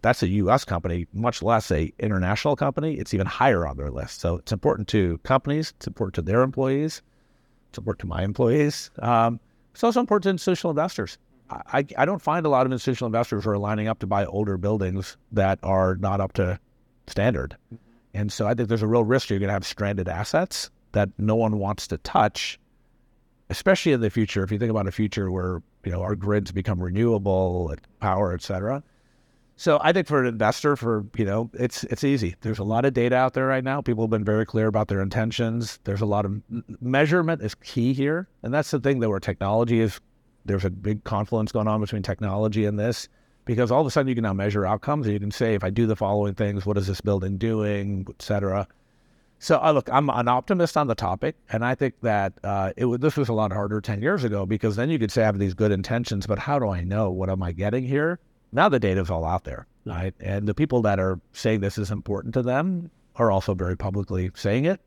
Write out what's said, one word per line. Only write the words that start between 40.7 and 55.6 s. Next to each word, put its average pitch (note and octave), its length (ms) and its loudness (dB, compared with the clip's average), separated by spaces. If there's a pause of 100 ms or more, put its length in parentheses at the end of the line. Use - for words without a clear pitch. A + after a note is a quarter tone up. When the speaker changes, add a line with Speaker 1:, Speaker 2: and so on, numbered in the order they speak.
Speaker 1:
big G2+ 340 -4
confluence G#2+ 480 -2
going A2 160 0
on G#2+ 120 0
between G#2 240 -4
technology G#2 600 0
and G#2 120 0
this, A2 300 -2 (380)
because A#2 260 2
all B2+ 80 6
of D#3 80 2
a B2 40 -4
sudden C#3 180 2
you B2+ 60 0
can A2+ 80 0
now G2+ 100 0
measure G2+ 320 0
outcomes. B2 400 0
And G#2 80 0
you G#2 60 -2
can G2+ 120 -6
say, A2+ 220 0
"If G2 100 0
I F#2 60 0
do A2+ 180 2
the A2 80 2
following G2+ 380 0
things, G2+ 320 -2
what G2+ 120 0
is F#2+ 100 -2
this G2 140 -4
building G2 360 0
doing?" G2+ 720 -2
et - 120 -16
cetera. G2 460 -2 (720)
So, - 220 2
uh, D#3+ 100 4
look, C#3 200 2
I'm C#3 180 4
an A#2+ 180 0
optimist D#3+ 500 2
on D3 100 2
the A#2 80 0
topic, G2+ 400 -2 (160)
and A2+ 140 -2
I B2+ 100 0
think C3 260 -2
that, G#2 320 0 (100)
uh, G2 340 -2
it A2+ 40 -2
w-, B2 160 2
this C#3+ 200 0
was C#3 100 0
a A#2 60 0
lot G#2+ 180 0
harder G#2 300 -2
ten G2+ 200 -4
years D#3+ 220 0
ago, G#2 220 -2
because G#2 300 0
then A#2+ 140 0
you D#3+ 100 0
could A2 120 0
say, A2+ 120 2
"I - 20 4
have G2+ 140 2
these F#2+ 140 0
good G#2+ 180 2